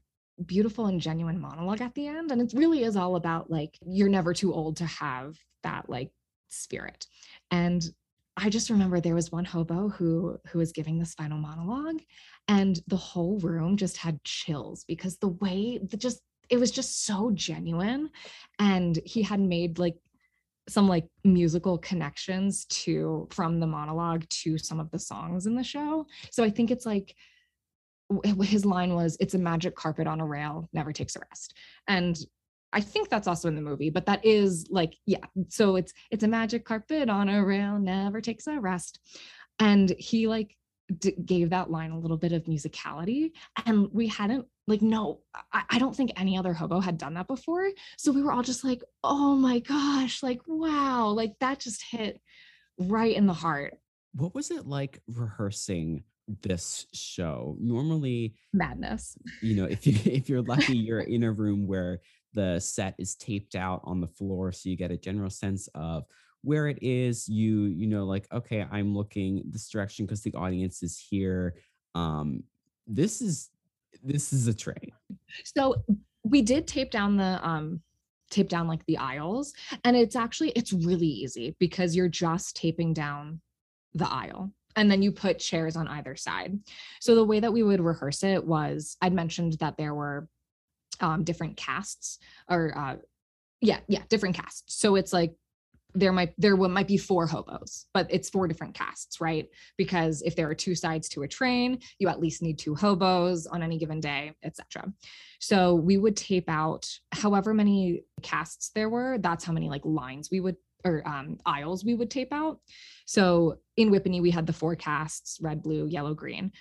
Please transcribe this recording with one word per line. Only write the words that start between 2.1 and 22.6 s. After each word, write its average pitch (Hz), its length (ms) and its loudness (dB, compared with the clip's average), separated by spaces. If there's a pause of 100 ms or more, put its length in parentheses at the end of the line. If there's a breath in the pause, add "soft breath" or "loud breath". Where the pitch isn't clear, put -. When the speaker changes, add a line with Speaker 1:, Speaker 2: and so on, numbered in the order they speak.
Speaker 1:
And 240 100 2
it 233 140 -2
really 311 260 4
is 220 140 0
all 185 180 2
about, 165 340 -2
like, 156 380 -4
you're 196 220 4
never 180 260 4
too 185 180 2
old 156 260 -2
to 170 80 -2
have 143 500 -8 (260)
that, - 260 -6
like, 127 220 -6 (380)
spirit. - 580 -12 (460 loud breath)
And 175 360 0 (480)
I 202 140 2
just 233 200 -2
remember 185 300 4
there 165 140 2
was 170 160 0
one 170 140 -4
hobo 170 440 -2
who, 170 500 0 (100)
who 175 100 -2
was 165 140 0
giving 156 260 -4
this 170 160 -4
final 151 240 -6
monologue, 202 640 -6 (480 loud breath)
and 196 400 4
the 196 80 0
whole 180 420 -2
room 165 380 0
just 190 200 -2
had 160 280 -4
chills - 600 -6
because 165 340 -6
the 208 100 0
way, 196 500 -2
the 196 180 -6
just, 240 240 -4 (280)
it 247 100 4
was 240 140 4
just - 320 -4
so 214 280 0
genuine. 175 800 -2 (480 loud breath)
And 180 460 4
he - 180 -2
had 202 160 0
made, 175 400 0
like, 175 180 0 (720)
some, 202 180 4
like, 170 220 2 (160)
musical 175 540 4
connections 185 880 -4